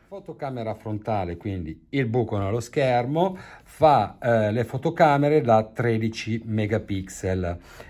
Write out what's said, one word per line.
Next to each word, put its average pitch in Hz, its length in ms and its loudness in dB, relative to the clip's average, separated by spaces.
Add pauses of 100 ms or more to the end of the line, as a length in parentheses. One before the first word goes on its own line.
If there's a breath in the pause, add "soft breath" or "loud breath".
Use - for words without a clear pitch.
(140)
Fotocamera 131 600 -8
frontale, 104 640 -6
quindi 85 520 -10
il 139 180 -2
buco 113 320 -2
nello 98 220 -2
schermo, 139 760 0 (280 loud breath)
fa, 127 580 4
eh, 113 300 2
le 120 100 0
fotocamere 147 800 4
da 110 240 4
tredici 113 800 -2
megapixel. 95 1120 -2 (320 loud breath)